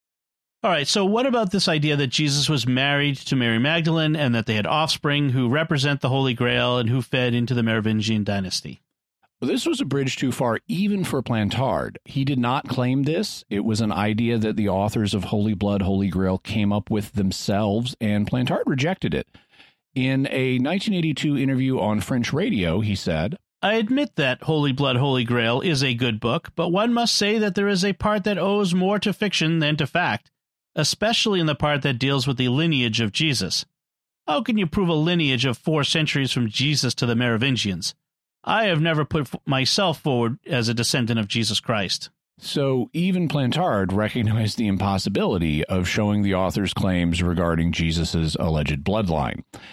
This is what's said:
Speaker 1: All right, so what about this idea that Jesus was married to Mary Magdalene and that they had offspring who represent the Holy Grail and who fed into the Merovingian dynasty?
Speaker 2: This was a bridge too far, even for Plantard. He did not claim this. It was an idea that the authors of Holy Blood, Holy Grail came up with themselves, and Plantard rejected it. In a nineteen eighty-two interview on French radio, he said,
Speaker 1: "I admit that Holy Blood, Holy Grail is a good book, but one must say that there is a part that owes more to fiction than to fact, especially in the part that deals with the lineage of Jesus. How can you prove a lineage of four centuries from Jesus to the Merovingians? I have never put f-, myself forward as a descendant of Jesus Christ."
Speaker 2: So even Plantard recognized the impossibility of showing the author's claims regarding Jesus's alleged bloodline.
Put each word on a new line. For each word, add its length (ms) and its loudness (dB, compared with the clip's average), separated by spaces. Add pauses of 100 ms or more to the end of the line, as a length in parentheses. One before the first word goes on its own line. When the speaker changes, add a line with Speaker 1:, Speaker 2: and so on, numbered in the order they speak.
(640)
Speaker 1:
All 60 2
right, 180 0
so 160 2
what 220 2
about 240 0
this 180 0
idea 280 2
that 100 2
Jesus 420 0
was 180 0
married 520 2
to 180 -2
Mary 220 2
Magdalene 580 2
and 180 2
that 120 0
they 80 0
had 120 0
offspring 640 0
who 180 2
represent 540 0
the 80 0
Holy 240 2
Grail 460 2
and 100 0
who 140 0
fed 320 0
into 180 0
the 100 2
Merovingian 600 2
dynasty? 560 -6 (640)
Speaker 2:
This 240 0
was 160 -2
a 20 -2
bridge 320 -2
too 160 -2
far, 340 0
even 380 0
for 160 -2
Plantard. 840 -2
He 180 -2
did 140 0
not 280 0
claim 360 0
this. 480 -4
It 120 -2
was 200 0
an 100 0
idea 460 0
that 180 0
the 140 0
authors 420 0
of 120 -2
Holy 280 0
Blood, 300 0
Holy 260 0
Grail 300 0
came 340 0
up 160 -2
with 240 -2
themselves, 880 0
and 260 0
Plantard 380 -2
rejected 480 -2
it. 160 -4 (640)
In 360 0
a 260 0
nineteen 380 0
eighty-two 420 0
interview 420 0
on 220 0
French 320 -2
radio, 480 0
he 140 0
said, 420 -2 (240)
Speaker 1:
"I 140 2
admit 420 0
that 280 -2
Holy 280 2
Blood, 240 0
Holy 280 2
Grail 360 2
is 240 0
a 80 0
good 280 0
book, 360 -2
but 140 -2
one 240 0
must 200 0
say 220 0
that 180 0
there 140 0
is 160 0
a 80 0
part 320 -2
that 140 0
owes 360 0
more 260 2
to 120 -2
fiction 460 0
than 180 2
to 100 0
fact, 440 0 (460)
especially 600 0
in 80 2
the 80 2
part 280 0
that 180 0
deals 260 2
with 100 0
the 120 2
lineage 520 2
of 120 0
Jesus. 520 -2 (640)
How 160 0
can 160 0
you 80 2
prove 220 0
a 60 2
lineage 500 2
of 120 0
four 280 0
centuries 480 0
from 160 0
Jesus 460 0
to 120 -2
the 80 2
Merovingians? 800 0 (480)
I 220 0
have 160 2
never 240 2
put 280 -4
f-, 140 -10
myself 540 0
forward 440 0
as 240 0
a 60 0
descendant 460 0
of 80 -4
Jesus 320 0
Christ." 500 -4 (280)
Speaker 2:
So 540 -2
even 360 0
Plantard 640 0
recognized 640 0
the 80 0
impossibility 1000 0
of 220 0
showing 340 0
the 120 0
author's 400 0
claims 480 0
regarding 480 0
Jesus's 720 -2
alleged 420 -2
bloodline. 600 -2 (280)